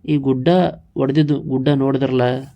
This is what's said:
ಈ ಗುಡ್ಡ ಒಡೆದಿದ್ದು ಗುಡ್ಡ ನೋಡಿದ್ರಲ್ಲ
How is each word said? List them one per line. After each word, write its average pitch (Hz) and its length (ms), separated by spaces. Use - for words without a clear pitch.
ಈ 151 120
ಗುಡ್ಡ 135 300
ಒಡೆದಿದ್ದು 143 440
ಗುಡ್ಡ 131 300
ನೋಡಿದ್ರಲ್ಲ 135 540